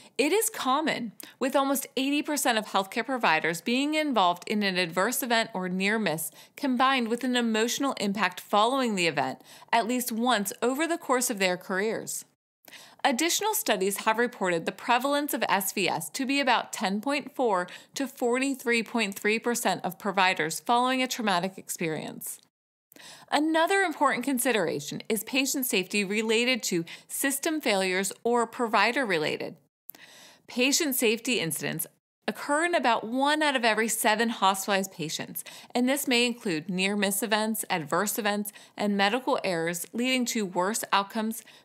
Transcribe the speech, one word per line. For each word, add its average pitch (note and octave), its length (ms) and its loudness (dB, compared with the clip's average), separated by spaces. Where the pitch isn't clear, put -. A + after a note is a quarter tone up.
It C#4+ 160 2
is A4+ 160 2
common, B3+ 640 -2
with C4 160 0
almost C#4 400 2
eighty C#4 260 0
percent C#4+ 360 0
of G#3 100 -4
healthcare A#3 380 -2
providers E3+ 560 2
being C#4 320 0
involved A3 540 2
in G#3+ 160 0
an F#3+ 140 0
adverse F#3 440 0
event A3+ 320 0
or F#3 160 -4
near G3 300 0
miss E3+ 320 -2
combined C4 500 2
with A#3 160 -2
an B3 120 0
emotional A#3 640 0
impact G3 420 0
following A#3 540 2
the F3 120 2
event C3+ 320 -2
at A3+ 160 2
least B3 240 -2
once A3+ 400 0
over C4+ 260 0
the E4 100 -2
course B3+ 320 0
of G#3+ 100 -4
their F#3 160 2
careers. G3 680 -4
Additional E4+ 500 0
studies G3 440 0
have A3 200 2
reported F#3+ 480 0
the G3 60 -4
prevalence C#4+ 640 0
of A#3 140 -2
S G3 240 0
V F#3 160 0
S D3+ 220 -2
to - 160 -6
be C#4 140 0
about B3 340 0
ten G3+ 260 -2
point C#4 360 -4
four G3 320 0
to C4+ 140 -4
forty-three B3+ 760 0
point G#3+ 340 -4
three A3 220 0
percent A3+ 460 -2
of F3 140 -6
providers F#3 600 0
following B3+ 440 2
a B3+ 40 -2
traumatic F#3+ 500 0
experience. - 800 -8
Another D#4+ 500 4
important C#4+ 440 2
consideration A3 840 0
is A3 160 -2
patient C4+ 420 -2
safety G#3 380 0
related A3 600 0
to E3+ 220 -2
system D4 540 -2
failures F#3+ 500 0
or A#3 240 2
provider-related. G#3+ 1080 0
Patient C4 480 2
safety A3+ 440 2
incidents D3+ 480 -4
occur D4 380 0
in F4 100 2
about B3 280 2
one C4+ 380 2
out D4 140 2
of A#3+ 100 2
every A3 220 4
seven A3 420 2
hospitalized G3 640 0
patients, - 520 -8
and B3 160 2
this C#4 180 0
may A#3+ 180 4
include G#3 440 -2
near-miss G3 540 0
events, G#3+ 440 0
adverse F3 520 -2
events, G#3 340 -2
and G#3 180 0
medical A3 480 2
errors E3+ 480 -2
leading B3 320 0
to A#3 220 -2
worse F3+ 380 -2
outcomes, G#3+ 500 -2